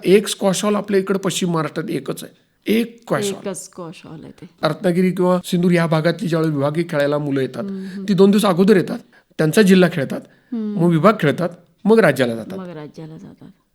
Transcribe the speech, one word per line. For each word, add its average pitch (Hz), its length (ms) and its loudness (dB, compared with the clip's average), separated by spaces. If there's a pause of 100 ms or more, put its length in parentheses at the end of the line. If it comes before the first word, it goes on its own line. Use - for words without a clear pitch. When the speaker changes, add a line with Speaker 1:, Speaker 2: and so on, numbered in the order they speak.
Speaker 1:
एक 208 240 4
स्क्वॉश 190 360 -2
हॉल 208 100 0
आपल्या 202 260 0
इकडे 190 180 -2
पश्चिम 185 340 -2
महाराष्ट्रात 160 380 -4
एकच - 340 -6
आहे, - 80 -16 (480)
एक 233 220 -8
स्क्वॉश 196 300 -4
हॉल. 190 140 -12
Speaker 2:
एकच 190 180 -10
स्क्वॉश - 400 -16
हॉल 151 200 -18
आहे 139 80 -20
ते. - 140 -20 (160)
Speaker 1:
रत्नागिरी 180 480 0
किंवा 180 340 0
सिंधूर 175 280 0
या 165 140 2
भागातली 165 420 0
ज्यावेळी 160 240 0
विभागीय 147 380 -2
खेळायला 147 280 0
मुलं 139 220 -2
येतात, 127 240 -6
Speaker 2:
हम्म, 196 220 -10
हम्म. 196 220 -12
Speaker 1:
ती 202 60 2
दोन 196 160 6
दिवस 202 140 4
अगोदर 196 320 4
येतात, 147 220 -2 (400)
त्यांचा 156 240 2
जिल्हा 185 300 6
खेळतात, 135 280 -6 (320)
Speaker 2:
हम्म. 214 280 -4
Speaker 1:
मग 170 100 4
विभाग 170 300 4
खेळतात, 165 280 0 (360)
मग 220 140 4
राज्याला 127 380 2
जातात. 107 220 -10
Speaker 2:
मग 180 100 -12
राज्याला 156 480 -16
जातात. - 320 -20 (260)